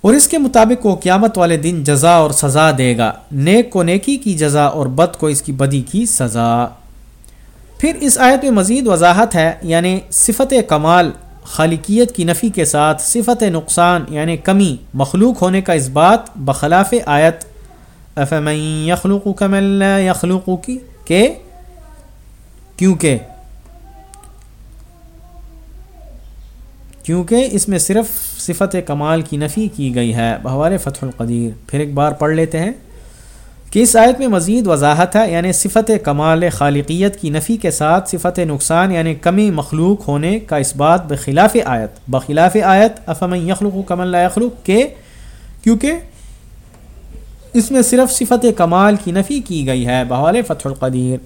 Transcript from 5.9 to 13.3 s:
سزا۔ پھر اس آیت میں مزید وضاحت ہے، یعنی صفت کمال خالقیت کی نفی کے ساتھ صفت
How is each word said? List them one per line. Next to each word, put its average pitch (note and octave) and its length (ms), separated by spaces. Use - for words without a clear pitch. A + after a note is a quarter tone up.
سزا۔ A#2 640
پھر D4+ 220
اس C#4+ 180
آیت C4+ 260
میں C4+ 80
مزید A3+ 360
وضاحت F#3 480
ہے، E3 260
یعنی F3+ 380
صفت C4 420
کمال E3 440
خالقیت G3+ 720
کی F3+ 80
نفی E3+ 260
کے F3 160
ساتھ D3+ 360
صفت A#3 420